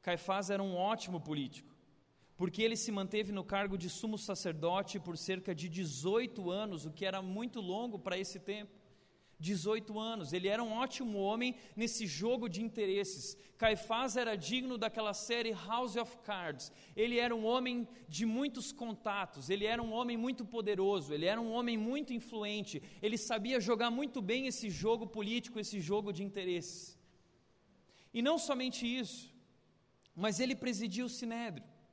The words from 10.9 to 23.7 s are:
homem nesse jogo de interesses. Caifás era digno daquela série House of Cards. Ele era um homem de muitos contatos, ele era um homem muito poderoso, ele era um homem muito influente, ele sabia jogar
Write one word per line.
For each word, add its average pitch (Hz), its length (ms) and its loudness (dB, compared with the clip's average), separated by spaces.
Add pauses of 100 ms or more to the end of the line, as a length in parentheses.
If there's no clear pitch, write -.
homem 226 360 2 (220)
nesse 220 320 0
jogo 220 400 2
de 180 120 -4
interesses. 202 760 0 (180)
Caifás 226 600 2
era 233 180 2
digno 247 420 -2
daquela 220 380 0
série 233 380 0
House 214 420 0
of 233 300 -2
Cards. 170 480 -4 (240)
Ele 240 240 4
era 240 120 4
um 220 140 0
homem 247 400 2 (220)
de 160 180 0
muitos 254 460 0
contatos, 196 760 -4
ele 196 160 2
era 233 160 2
um 226 120 -2
homem 240 240 2
muito 247 280 0
poderoso, 196 680 2
ele 151 100 2
era 208 160 4
um 226 120 -2
homem 240 260 2
muito 262 340 0
influente, 208 680 -2 (180)
ele 220 160 2
sabia 240 440 2
jogar 233 320 4